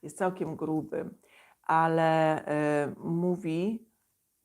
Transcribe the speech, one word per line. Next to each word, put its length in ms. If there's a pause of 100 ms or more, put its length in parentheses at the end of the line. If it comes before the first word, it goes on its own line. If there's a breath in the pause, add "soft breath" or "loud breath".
jest 160
całkiem 380
gruby, 540 (540 loud breath)
ale, 840
e, 520
mówi, 960 (540)